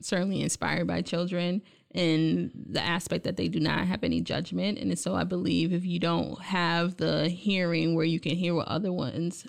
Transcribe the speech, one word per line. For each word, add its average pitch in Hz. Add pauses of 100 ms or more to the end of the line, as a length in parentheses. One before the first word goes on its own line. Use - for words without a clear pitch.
certainly 185
inspired 165
by 175
children 175 (320)
in 165
the -
aspect 170
that 185
they 180
do 165
not 160
have 185
any -
judgment. 180
And 180
so 185
I 175
believe 180
if 180
you 175
don't 170
have 175
the 156
hearing 175
where 160
you 165
can 165
hear 175
what 156
other 185
ones 170